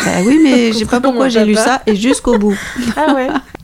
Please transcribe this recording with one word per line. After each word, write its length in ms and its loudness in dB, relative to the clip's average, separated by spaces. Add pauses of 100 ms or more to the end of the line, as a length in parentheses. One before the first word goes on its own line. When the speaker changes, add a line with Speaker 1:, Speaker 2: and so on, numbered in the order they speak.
(260)
Speaker 1:
oui, 180 4
mais 300 2
Speaker 2:
<laughs> 0 -
Speaker 1:
j'ai 120 -2
pas 140 -2
Speaker 2:
Contrairement 20 -8 (100)
Speaker 1:
pourquoi 140 0
Speaker 2:
à 40 0
Speaker 1:
j'ai 160 2
lu 80 2
Speaker 2:
papa. 120 2
Speaker 1:
ça, 220 -2
et 80 2
jusqu'au 420 0
bout. 200 0 (200)
Speaker 2:
<laughs> 200 -4
Ah 180 0
ouais. 120 -2 (360)